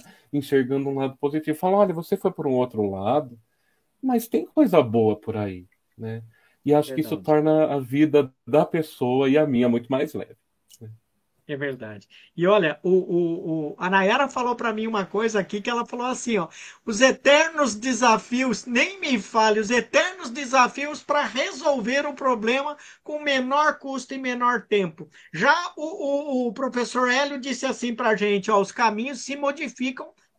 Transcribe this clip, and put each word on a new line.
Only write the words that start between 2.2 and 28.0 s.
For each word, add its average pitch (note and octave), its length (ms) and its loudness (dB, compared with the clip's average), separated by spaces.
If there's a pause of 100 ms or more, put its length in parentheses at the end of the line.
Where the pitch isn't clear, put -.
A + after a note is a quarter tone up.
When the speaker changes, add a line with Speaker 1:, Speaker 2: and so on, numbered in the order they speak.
Speaker 1:
por E3+ 160 -8
um C3+ 60 0
outro B2 360 0
lado, A#2 500 -2 (640)
mas B3 260 -2
tem - 180 -2
coisa F#3 360 6
boa G#2+ 340 2
por A2 200 -8
aí", F#2 300 -6 (300)
né? A2+ 260 -10 (420)
E C#3+ 100 4
acho D3+ 200 2
que E3 60 -2
isso D#3 160 -4
Speaker 2:
Verdade. - 100 -10
Speaker 1:
torna D#3 480 4
a C#3+ 60 -2
vida C#3 520 2 (140)
da D3+ 200 4
pessoa C3+ 640 -2
e D3 80 6
a D3+ 80 4
minha B2 240 2
muito A#2+ 200 -2
mais D3+ 220 -2
leve. - 240 -12 (1120)
Speaker 2:
É D3 80 -6
verdade. B2 500 -10 (300)
E E3+ 100 0
olha, F#3 360 4
o, F3+ 80 0
o, E3+ 800 0
o... - 80 -14
a F3 100 -4
Nayara G3+ 400 2
falou B3 260 -4
pra A#3 160 -4
mim A3 160 -4
uma G#3 200 -2
coisa G#3+ 340 0
aqui, G3+ 220 -6
que A#3+ 80 -4
ela A#3 160 -2
falou B3 180 -8
assim: A#3+ 320 -4
ó, E3 100 0 (380)
"Os A3 160 -4
eternos C#4+ 720 4
desafios, A#3+ 920 0
nem E4 340 -2
me C#4 180 0
fale, A3 400 2
os G#3+ 120 -2
eternos D#4 580 0
desafios C4 720 0
pra D4 220 0
resolver C#4 800 -2
o D4 80 -6
problema C4 640 -2 (260)
com G3+ 200 -8
menor C#4+ 560 0
custo C4+ 340 -10
e C4+ 60 -10
menor A#3+ 500 -2
tempo." F#3 400 -2 (240)
Já D4+ 420 2
o, C#4+ 720 -4
o, A#3+ 40 -2
o G#3+ 40 -4
professor B3 580 -2
Hélio C#4+ 300 0
disse C4+ 240 -6
assim B3 300 -4
pra A3 200 0